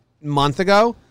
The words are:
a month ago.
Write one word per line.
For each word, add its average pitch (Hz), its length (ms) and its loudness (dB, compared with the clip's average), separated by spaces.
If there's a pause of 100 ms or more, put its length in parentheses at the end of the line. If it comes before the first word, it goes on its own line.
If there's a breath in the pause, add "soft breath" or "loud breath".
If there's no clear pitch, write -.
(240)
a - 40 -12
month 143 320 -2
ago. 202 360 0 (140)